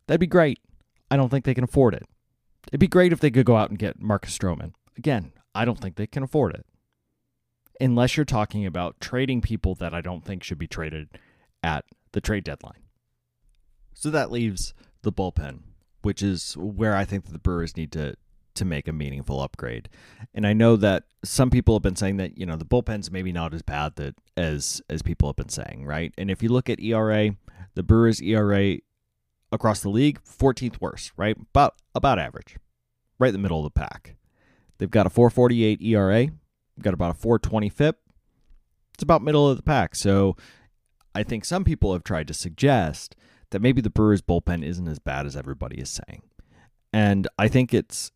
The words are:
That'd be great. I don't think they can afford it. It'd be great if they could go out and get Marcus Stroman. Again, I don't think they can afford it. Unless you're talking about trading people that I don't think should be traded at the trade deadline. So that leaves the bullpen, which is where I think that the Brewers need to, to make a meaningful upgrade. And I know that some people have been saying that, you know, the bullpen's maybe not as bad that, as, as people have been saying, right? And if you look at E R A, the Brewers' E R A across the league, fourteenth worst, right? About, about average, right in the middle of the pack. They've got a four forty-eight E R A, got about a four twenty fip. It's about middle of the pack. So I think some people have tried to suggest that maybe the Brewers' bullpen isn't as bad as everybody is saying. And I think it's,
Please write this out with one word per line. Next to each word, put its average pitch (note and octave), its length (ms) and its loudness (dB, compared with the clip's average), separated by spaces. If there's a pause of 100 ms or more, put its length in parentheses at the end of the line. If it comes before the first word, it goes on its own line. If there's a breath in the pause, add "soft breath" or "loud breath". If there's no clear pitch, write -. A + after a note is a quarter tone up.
That'd E3+ 140 2
be F3+ 80 4
great. D#3 320 4 (500)
I C#3 60 4
don't C3 140 2
think C3+ 160 -2
they C3 80 2
can B2 100 0
afford B2 300 4
it. - 120 -12 (640)
It'd C#3+ 100 -4
be F3 80 8
great F3+ 260 6
if D#3 60 0
they C#3+ 140 4
could B2 140 4
go A#2 100 6
out G#2+ 140 0
and G2+ 80 -6
get G#2 220 -6
Marcus - 380 -4
Stroman. E2 340 -4 (240)
Again, A#2+ 360 -2 (200)
I G#2+ 120 -2
don't A#2+ 160 -2
think F#2 160 -8
they G#2 100 -6
can - 160 -8
afford B2+ 320 0
it. - 100 -16 (1160)
Unless B2 360 2
you're D3+ 80 0
talking G#2+ 420 -2
about F2 340 -6
trading B2+ 400 -4
people F#2+ 360 -2
that E2+ 180 -8
I F2 60 -6
don't F2 240 -10
think F#2+ 180 -10
should D#2+ 160 -10
be D#2+ 80 -8
traded D#2 440 -12 (520 soft breath)
at D#2+ 220 -4 (260)
the - 100 -4
trade G#2 220 -4
deadline. - 400 -14 (1120)
So - 160 -6
that D3 220 -2
leaves A2+ 420 -4 (280 soft breath)
the G#2 100 -2
bullpen, D2 480 -6 (420)
which G2+ 180 -4
is G2 340 -4
where G2+ 420 -2
I G2 80 0
think F#2+ 220 -6
that F2+ 60 -16
the D#2+ 60 -14
Brewers E2+ 380 -4
need D#2+ 160 -8
to, D2+ 240 -8 (380)
to G2 100 -6
make D#2 240 -4
a D#2 40 -6
meaningful C#2 480 -6
upgrade. A#1+ 480 -10 (460 loud breath)
And G#2+ 100 -2
I G#2 100 2
know A2+ 200 6
that G2 300 2 (200)
some B2+ 260 2
people A#2+ 260 4
have G2 60 0
been F#2+ 120 0
saying G2 220 -2
that, F#2 200 -6
you F#2 100 -8
know, E2 100 -6
the D#2+ 80 -10
bullpen's G#2+ 480 -2
maybe F#2 180 -6
not E2+ 240 -6
as E2 80 -10
bad D2 320 -6
that, C#2+ 220 -10 (200)
as, D2+ 540 -4
as D#2 120 -6
people D2+ 260 0
have C#2+ 80 -6
been C2 120 -8
saying, - 380 -12
right? D#2 320 -6
And G2 140 -4
if F#2 100 -6
you A2+ 60 0
look B2 200 0
at - 120 -4
E A2+ 120 -4
R A2 200 0
A, G#2+ 240 0 (380 loud breath)
the F#2 100 -4
Brewers' A2+ 360 6
E G2 140 0
R G#2 200 4
A G2 280 2 (680)
across A2 300 0
the G2+ 60 -4
league, C3+ 360 2
fourteenth - 560 0
worst, - 360 -10
right? G#2 200 0
About, - 400 2 (180)
about A2+ 240 2
average, - 380 -10 (640)
right B2+ 80 6
in G2+ 60 0
the F#2+ 40 -4
middle E2 260 -2
of D2 80 -8
the - 80 0
pack. - 360 -10 (600)
They've F#2+ 120 -4
got G2 160 4
a F#2 40 0
four A#2+ 200 6
forty-eight A#2 500 2
E A2 140 0
R G2 180 4
A, B2 180 2 (500)
got G2 140 0
about E2+ 160 -2
a E2 80 -8
four A2+ 220 2
twenty G#2+ 280 -2
fip. D3+ 300 0 (960)
It's - 80 -12
about D#3+ 200 4
middle D3 260 4
of C3 80 2
the - 80 -12
pack. B2+ 320 0
So G2 400 2 (760 soft breath)
I G#2 100 -4
think A2+ 200 -6
some F#3 200 -4
people A2 280 2
have F2 120 -4
tried D#2 240 -4
to D#2 60 -10
suggest F#2 840 -2 (340 soft breath)
that G2 120 -2
maybe B2+ 180 4
the G#2+ 100 -2
Brewers' G#2+ 320 4
bullpen E2+ 420 -2
isn't F2 220 -6
as D2+ 140 -6
bad C#2 260 -6
as C#2 100 -12
everybody C2+ 440 -10
is C2+ 80 -10
saying. - 340 -14 (680 soft breath)
And G2+ 340 4 (120)
I G#2 100 4
think B2+ 260 4
it's, - 420 -4